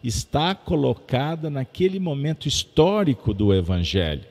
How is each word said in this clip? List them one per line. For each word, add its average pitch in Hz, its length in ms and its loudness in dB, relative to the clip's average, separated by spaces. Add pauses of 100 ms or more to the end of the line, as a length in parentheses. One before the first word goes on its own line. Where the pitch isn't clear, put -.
está 147 500 -2
colocada 151 960 -2
naquele 175 480 -2
momento 156 480 -4
histórico 156 880 2
do 98 200 4
Evangelho. 87 760 0